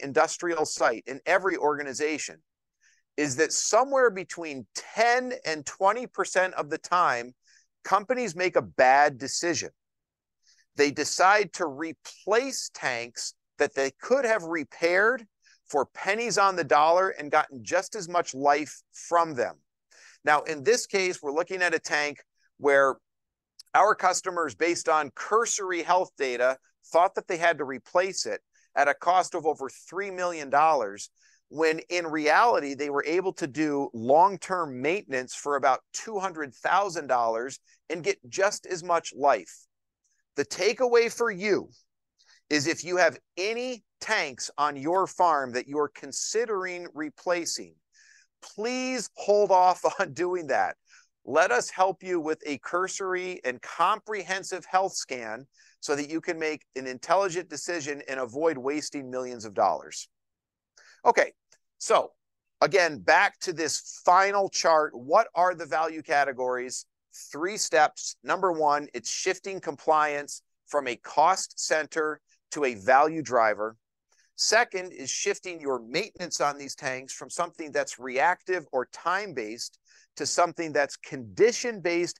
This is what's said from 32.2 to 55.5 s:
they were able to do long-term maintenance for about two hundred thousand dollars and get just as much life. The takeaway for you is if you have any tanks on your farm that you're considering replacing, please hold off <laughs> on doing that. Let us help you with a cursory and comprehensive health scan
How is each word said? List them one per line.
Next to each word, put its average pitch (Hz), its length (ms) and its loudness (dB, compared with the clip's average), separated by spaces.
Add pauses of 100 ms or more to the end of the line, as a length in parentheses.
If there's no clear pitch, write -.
they 143 160 -6
were 139 160 -2
able 180 260 -2
to 170 140 -6
do 143 480 -2
long-term 156 880 2
maintenance 139 520 -4
for 143 220 -4
about 123 240 2 (140)
two 220 240 -8
hundred 156 360 -6
thousand 170 520 -2
dollars 120 520 -2 (300)
and 160 160 -8
get 190 140 -2 (100)
just 190 380 0
as 170 180 -8
much 170 300 -2
life. 120 520 0 (720)
The 143 80 0
takeaway 233 640 2
for 233 200 -2
you 190 400 0 (800)
is 147 160 2
if 156 180 -2
you 175 140 -2
have 160 200 4 (200)
any 226 440 -4 (160)
tanks 175 600 -4
on 147 180 0
your 170 300 0
farm 147 460 2
that 123 140 -4
you're 143 280 -4
considering 185 1000 -6
replacing, 151 800 -6 (680)
please 254 720 -6
hold 202 340 4
off 185 320 6 (100)
<laughs> - 80 -6
on 170 120 -2
doing 175 360 -4
that. 101 280 0 (480)
Let 160 260 4
us 240 200 0
help 190 320 0
you 180 180 -2
with 151 240 -4
a 143 140 -6
cursory 185 840 -4
and 127 200 -4
comprehensive 190 1040 -4
health 190 280 0
scan 120 520 -8 (340)